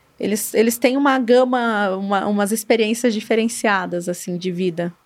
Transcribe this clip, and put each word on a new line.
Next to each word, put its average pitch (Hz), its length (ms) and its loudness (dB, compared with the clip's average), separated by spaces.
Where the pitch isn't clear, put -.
Eles, 202 340 -4
eles 226 240 2
têm 254 200 0
uma 277 200 2
gama, 240 800 2
uma, 196 320 -2
umas 202 240 0
experiências 226 640 0
diferenciadas, 202 960 -2
assim, 175 280 -6
de 180 140 -6
vida, 175 400 -2